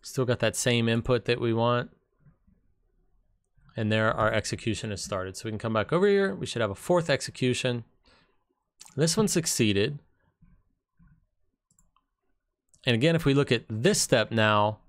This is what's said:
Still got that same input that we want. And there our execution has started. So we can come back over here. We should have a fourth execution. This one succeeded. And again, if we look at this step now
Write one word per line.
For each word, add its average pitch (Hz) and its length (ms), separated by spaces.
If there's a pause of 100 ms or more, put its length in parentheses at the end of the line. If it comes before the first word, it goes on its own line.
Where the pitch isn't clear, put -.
Still - 240
got 117 140
that 110 160
same 117 340
input 117 360
that 120 140
we 117 140
want. 120 380 (1900)
And 107 140
there 110 200
our 113 220
execution 110 560
has 101 140
started. 95 340
So - 80
we 113 60
can 107 80
come 113 140
back 107 200
over 180 140
here. 196 260
We - 140
should 117 160
have 101 80
a 98 40
fourth 170 360
execution. 123 720 (1120)
This 165 200
one 214 120
succeeded. 123 720 (3000)
And 120 80
again, 156 200
if 165 100
we 139 100
look 139 160
at 117 180
this 123 320
step 110 300
now 107 580